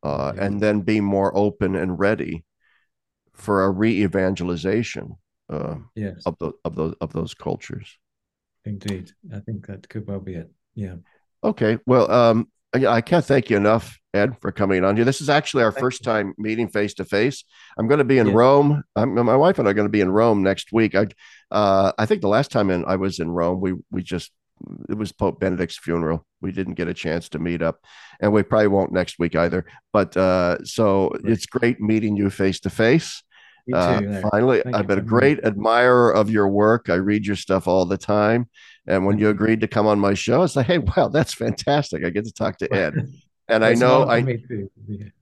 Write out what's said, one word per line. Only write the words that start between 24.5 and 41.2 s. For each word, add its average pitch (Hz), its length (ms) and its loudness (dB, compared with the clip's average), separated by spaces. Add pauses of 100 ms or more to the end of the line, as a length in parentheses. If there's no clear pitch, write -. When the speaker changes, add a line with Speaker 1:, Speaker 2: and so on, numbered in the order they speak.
Speaker 1:
it 104 80 -6
was 104 160 -6
Pope 95 260 -2
Benedict's 90 380 -4
funeral. 82 500 -4 (140)
We 92 100 -6
didn't 92 240 -6
get 87 140 -6
a 90 40 -6
chance 82 360 -6
to 78 100 -10
meet 82 220 -4
up, 82 180 -2 (400)
and 104 140 2
we 104 100 4
probably 107 240 2
won't 98 240 0
next 90 260 -4
week 85 180 -2
either. 87 300 0 (280)
But, 98 240 0
uh, 92 480 2
so 98 440 0
Speaker 2:
Right. - 220 -4
Speaker 1:
it's 104 140 -2
great - 340 -2
meeting 107 380 0
you 101 120 0
face 95 320 -2
to 95 80 -4
face. 120 540 0 (420)
Speaker 2:
You - 100 -4
Speaker 1:
Uh, 87 240 2
Speaker 2:
too, 101 100 -4
Larry. 98 220 -6
Speaker 1:
finally, 117 320 4
Speaker 2:
Thank 123 120 -4
Speaker 1:
I've 107 80 0
Speaker 2:
you 95 40 -6
Speaker 1:
been 98 120 2
a - 20 -4
Speaker 2:
for 110 60 -8
Speaker 1:
great 131 300 4
Speaker 2:
having - 60 -10
me. 117 60 2
Speaker 1:
admirer 120 600 4
of 104 180 2
your 104 200 2
work. 107 400 2
I 87 60 2
read 101 300 0
your 101 100 -2
stuff 92 320 -2
all 92 180 2
the 92 120 -2
time. 107 520 0 (380)
And 95 180 0
when 101 80 2
Speaker 2:
Thank 104 80 0
Speaker 1:
you 107 60 4
Speaker 2:
you. 107 40 4
Speaker 1:
agreed 110 300 0
to 110 60 -2
come 104 180 0
on 107 140 2
my 101 160 2
show, 120 260 0
I 180 60 2
said, 135 180 0
"Hey, 175 140 0
wow, 127 300 0
that's 151 260 0